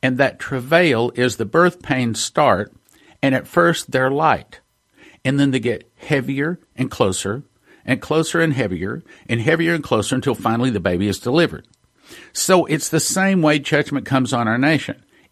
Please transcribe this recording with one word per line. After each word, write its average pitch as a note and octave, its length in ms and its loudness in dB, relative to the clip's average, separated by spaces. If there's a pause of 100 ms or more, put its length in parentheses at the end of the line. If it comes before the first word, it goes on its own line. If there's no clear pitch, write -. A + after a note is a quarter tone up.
And C3 160 0
that C3+ 220 0
travail C3 720 2
is B2 220 0
the A2 80 -4
birth F3 360 2
pains B2 400 -2
start, G#2+ 540 0 (480)
and C3+ 100 2
at C3 140 -2
first E3+ 460 0
they're C3 180 2
light. C#3+ 480 -2 (680)
And C#3 140 0
then C#3 140 2
they B2+ 80 0
get A2 360 -4
heavier C#3 640 -2 (160)
and B2+ 160 -4
closer, G#2 540 -2 (420)
and C3 160 -2
closer D#3+ 380 0
and D#3+ 140 2
heavier, G#2 500 -4 (240)
and A#2 120 -2
heavier E3 320 2
and D#3 120 -2
closer A#2 320 0
until C3+ 180 -2
finally A#2 340 -2
the G#2 120 -2
baby F2+ 260 0
is G2 140 -2
delivered. D3 440 0 (680)
So F3+ 340 2
it's D3+ 220 -4
the E3+ 120 0
same F#3+ 400 0
way D#3 200 2
judgment D3 440 -2
comes C3 280 0
on A#2+ 160 0
our A#2 100 0
nation. D3 380 0 (340)